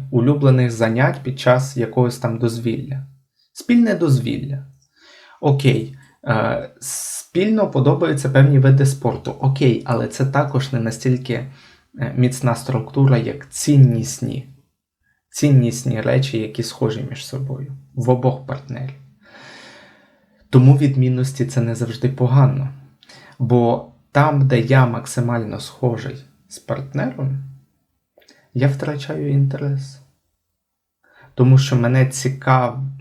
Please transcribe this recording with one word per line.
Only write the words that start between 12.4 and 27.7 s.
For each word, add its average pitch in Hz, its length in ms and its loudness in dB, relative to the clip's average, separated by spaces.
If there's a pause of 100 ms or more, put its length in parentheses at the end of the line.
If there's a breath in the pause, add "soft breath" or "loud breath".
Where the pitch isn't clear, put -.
структура, 135 600 0
як - 320 -6
ціннісні, 120 1000 2 (800)
ціннісні 120 720 2
речі, 123 380 0
які 110 240 -6
схожі 110 460 -4
між - 160 -12
собою 135 480 -10 (220)
в 120 140 -4
обох 127 360 0
партнерів. - 500 -12 (1500 loud breath)
Тому 135 280 8
відмінності — 127 680 0
це - 160 -4
не 113 140 -2
завжди 117 340 -4
погано. 135 600 2 (680 loud breath)
Бо 120 520 0 (260)
там, 143 300 2
де 127 120 2
я 131 260 4
максимально 113 720 -4
схожий - 680 -6 (220)
з - 120 -20
партнером, 139 840 -6 (1120 soft breath)